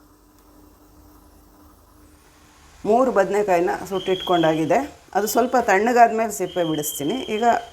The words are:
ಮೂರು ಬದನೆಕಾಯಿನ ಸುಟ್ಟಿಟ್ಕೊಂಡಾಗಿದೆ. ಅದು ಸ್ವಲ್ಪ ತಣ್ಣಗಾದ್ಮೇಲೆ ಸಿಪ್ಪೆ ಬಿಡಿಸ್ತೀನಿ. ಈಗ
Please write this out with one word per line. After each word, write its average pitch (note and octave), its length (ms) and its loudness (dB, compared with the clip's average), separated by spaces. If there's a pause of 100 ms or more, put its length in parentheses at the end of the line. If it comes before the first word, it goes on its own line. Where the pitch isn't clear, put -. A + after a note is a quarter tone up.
(3000)
ಮೂರು B3 280 4
ಬದನೆಕಾಯಿನ F#3+ 540 2 (180)
ಸುಟ್ಟಿಟ್ಕೊಂಡಾಗಿದೆ. F3 920 0 (380)
ಅದು G3+ 160 -2
ಸ್ವಲ್ಪ B3+ 220 0 (140)
ತಣ್ಣಗಾದ್ಮೇಲೆ A3 720 2
ಸಿಪ್ಪೆ F3 300 -4
ಬಿಡಿಸ್ತೀನಿ. D3+ 460 -4 (200)
ಈಗ G#3+ 80 -2 (300)